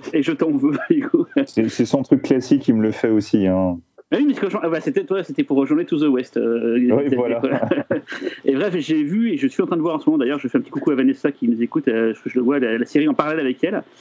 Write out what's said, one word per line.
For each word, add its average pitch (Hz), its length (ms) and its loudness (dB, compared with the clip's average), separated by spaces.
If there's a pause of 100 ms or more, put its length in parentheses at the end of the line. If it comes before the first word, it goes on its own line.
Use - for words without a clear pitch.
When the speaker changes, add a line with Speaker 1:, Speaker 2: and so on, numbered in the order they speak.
(140)
Speaker 1:
et 156 80 2
je 147 100 0
t'en 160 200 0
veux, 143 300 2
<laughs> - 100 0
du 147 160 0
coup. - 180 2 (200)
Speaker 2:
C'est, 110 240 -2
c'est 120 160 0
son 139 180 0
truc - 200 2
classique, 131 440 0
il 117 80 4
me 107 80 2
le 107 80 2
fait 113 180 -2
aussi, 107 380 2
hein. 92 320 0 (320)
Speaker 1:
Ah 165 80 2
oui, 285 80 2
mais 269 80 4
ce - 60 -8
que 196 80 0
je, 190 120 -2
ah 170 80 -2
bah, 160 120 -2
c'était, 160 240 -2
toi, 190 180 -2
c'était 147 200 -4
pour 139 220 0
Journée 151 200 0
to 170 120 -2
the 151 140 2
West, 127 260 -2
euh, 117 400 0
Speaker 2:
Oui, 123 280 2
Speaker 1:
c'était 135 100 0
Speaker 2:
voilà. 120 240 0
Speaker 1:
quoi. 131 580 -2
<laughs> - 480 -10
Et 139 80 4
bref, 180 240 0
j'ai 156 260 0
vu, 214 280 0
et 151 60 -2
je 139 100 0
suis - 160 -2
en - 20 -2
train 170 120 -2
de 165 40 0
voir 160 140 0
en 151 40 -4
ce - 80 -6
moment, 156 120 4
d'ailleurs, 135 180 0
je 135 120 -4
fais - 100 0
un - 20 0
petit - 80 -10
coucou - 220 -2
à 139 40 2
Vanessa 135 360 0
qui - 160 -4
nous 117 160 0
écoute, 135 240 -2
euh, 113 240 0
parce 104 100 -10
que - 80 -12
je - 60 -10
le 127 80 0
vois, 139 160 0
la, 117 180 0
la 120 80 -2
série 151 220 0
en 139 80 0
parallèle 156 300 -2
avec 127 180 -4
elle. 185 180 -2 (200)